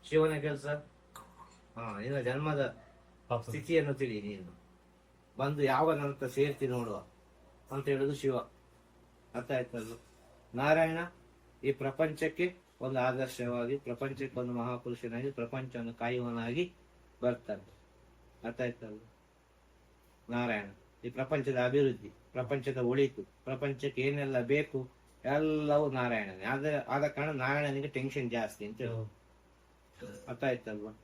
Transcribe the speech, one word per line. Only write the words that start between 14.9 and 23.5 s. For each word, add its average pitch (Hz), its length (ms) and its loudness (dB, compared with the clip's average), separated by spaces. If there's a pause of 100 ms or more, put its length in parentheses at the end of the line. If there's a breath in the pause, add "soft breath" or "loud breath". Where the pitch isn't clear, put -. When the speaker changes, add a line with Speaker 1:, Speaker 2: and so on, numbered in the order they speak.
Speaker 1:
ಪ್ರಪಂಚವನ್ನು 120 600 -6
ಕಾಯುವವನಾಗಿ 120 800 -2 (500)
ಬರ್ತಾನೆ. 113 380 0 (840)
ಅರ್ಥ 117 140 -6
ಆಯ್ತಲ್ವ? 113 380 -6 (1300)
ನಾರಾಯಣ 117 400 -2 (340)
ಈ 120 60 -6
ಪ್ರಪಂಚದ 131 560 0
ಅಭಿವೃದ್ಧಿ, 131 440 4
ಪ್ರಪಂಚದ 127 680 -4
ಒಳಿತು, 127 460 2
ಪ್ರಪಂಚಕ್ಕೆ 135 760 -4